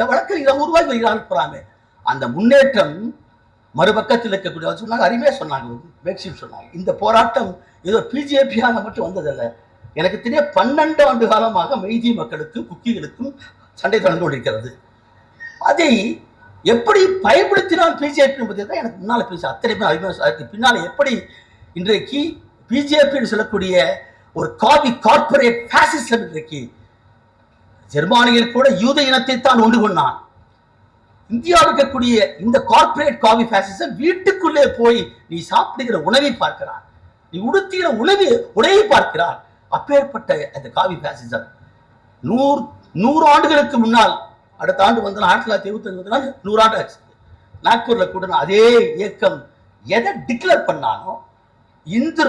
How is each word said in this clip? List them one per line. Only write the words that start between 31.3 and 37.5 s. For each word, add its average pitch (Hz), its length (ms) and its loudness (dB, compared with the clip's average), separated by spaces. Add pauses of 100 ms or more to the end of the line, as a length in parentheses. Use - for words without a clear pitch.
இருக்கக்கூடிய 247 460 2 (240)
இந்த 233 240 2
கார்ப்பரேட் 294 560 4
காவி 226 260 4
பாசிசம் 214 500 -4
வீட்டுக்குள்ளே 311 720 2
போய் 233 320 2 (280)
நீ 170 120 -10
சாப்பிடுகிற 226 600 -2
உணவை 247 340 2
பார்க்கிறான், - 500 -6 (500)
நீ 165 60 -10
உடுத்துகிற 370 480 -2 (140)